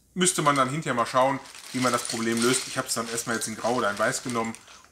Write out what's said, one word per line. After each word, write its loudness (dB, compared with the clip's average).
müsste 2
man 6
dann 2
hinterher -4
mal 2
schauen, 2
wie -2
man 2
das 0
Problem 0
löst. 2
Ich -6
hab's -4
dann -2
erstmal -4
jetzt -4
in -8
Grau 0
oder 2
in -2
Weiß 0
genommen, -4